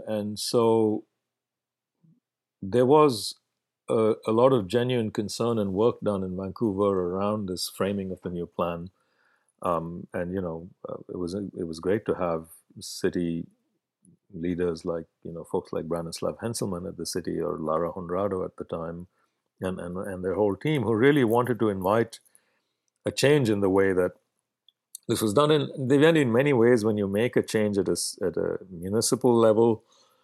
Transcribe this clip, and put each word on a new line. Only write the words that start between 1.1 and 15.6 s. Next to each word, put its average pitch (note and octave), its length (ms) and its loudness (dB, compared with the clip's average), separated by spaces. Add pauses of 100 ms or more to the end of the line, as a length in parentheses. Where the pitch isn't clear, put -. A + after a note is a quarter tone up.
there A2 240 2
was C#3 500 4 (540)
a, A2+ 240 2 (120)
a A2+ 60 0
lot B2 220 6
of G#2+ 140 2
genuine A#2+ 440 0
concern A2+ 480 -2
and G2 140 -2
work A2+ 280 2
done G2+ 220 -2
in F#2 140 -6
Vancouver F#2+ 760 0
around G#2 320 -2
this F2+ 280 -6
framing G2 360 -2
of F2+ 100 -12
the F#2+ 80 -6
new F2 160 -6
plan. E2+ 440 -4 (720)
Um, E2+ 520 -4
and, F2+ 200 -4
you F#2+ 80 -4
know, E2+ 280 -8 (180)
uh, - 100 -10 (120)
it - 80 -10
was, F2 160 -4
it G2 340 -6
was E2 120 -8
great F#2+ 260 0
to F2+ 80 0
have E2 340 -4 (320)
city F2 680 -4 (880)
leaders F2 520 -4
like, E2+ 200 -6 (180)
you E2+ 100 -12
know, E2 100 -12
folks - 300 -4